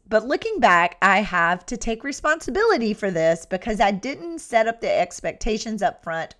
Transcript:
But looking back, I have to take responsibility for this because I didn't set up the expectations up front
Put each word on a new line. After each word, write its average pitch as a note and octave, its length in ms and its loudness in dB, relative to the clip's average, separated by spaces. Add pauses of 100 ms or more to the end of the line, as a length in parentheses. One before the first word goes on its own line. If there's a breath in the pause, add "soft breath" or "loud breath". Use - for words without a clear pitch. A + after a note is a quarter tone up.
But A3 200 0
looking F#4+ 320 -4
back, F3 420 4
I F#3+ 200 6
have F3+ 460 0
to A#3 100 -6
take A3+ 260 -6
responsibility D4+ 920 0
for G#3 160 -4
this E3 360 2
because G3 340 -4
I G3+ 120 4
didn't D#4+ 480 -8
set A3 280 0
up A3+ 140 -4
the F#3 100 -2
expectations G#3+ 880 -4
up F3+ 220 -2
front E3 360 -8